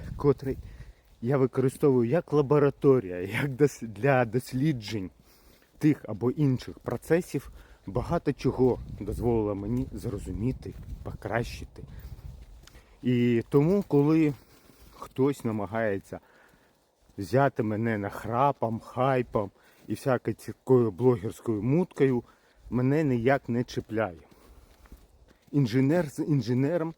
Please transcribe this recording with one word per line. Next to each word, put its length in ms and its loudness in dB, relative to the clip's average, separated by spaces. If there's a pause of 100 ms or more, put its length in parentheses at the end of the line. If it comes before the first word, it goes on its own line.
(160)
котрий 420 0 (600)
я 160 0
використовую 720 2
як 240 0
лабораторія, 880 4
як 300 -2
дос-, 360 0
для 380 2
досліджень 840 -2 (680)
тих 300 2
або 220 -2
інших 480 -2
процесів, 720 -4 (360)
багато 460 -2
чого 460 0 (220)
дозволило 540 -2
мені 380 -4
зрозуміти, 840 -6 (280)
покращити. 800 -6 (1200)
І 420 2
тому, 400 4
коли 460 4 (600)
хтось 500 -2
намагається 760 -4 (1000)
взяти 440 0
мене 360 -2
нахрапом, 840 -2
хайпом 720 -2 (360)
і 80 -6
всякою 420 -2
такою 540 2
блогерською 720 0
муткою, 600 2 (480)
мене 340 2
ніяк 440 2
не 160 0
чіпляє. 540 -6 (1300)
Інженер 580 2
з 120 -8
інженером 760 0